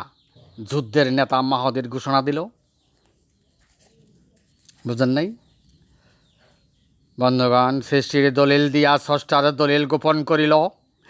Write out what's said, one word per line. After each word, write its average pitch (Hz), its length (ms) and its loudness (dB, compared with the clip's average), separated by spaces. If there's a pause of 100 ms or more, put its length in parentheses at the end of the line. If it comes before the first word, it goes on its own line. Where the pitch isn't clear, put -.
(580)
যুদ্ধের 131 560 -2
নেতা 135 280 0
মাহদির 131 480 -2
ঘোষণা 135 320 -2
দিল। 143 180 -4 (2500)
বুঝেন 120 240 -2
নাই? 147 180 -2 (1900)
বন্ধুগণ, 127 640 2
সৃষ্টির 139 520 0
দলিল 143 380 2
দিয়া 147 260 2
স্রষ্টার 147 580 0
দলিল 147 300 0
গোপন 151 380 0
করিল, 151 300 2 (560)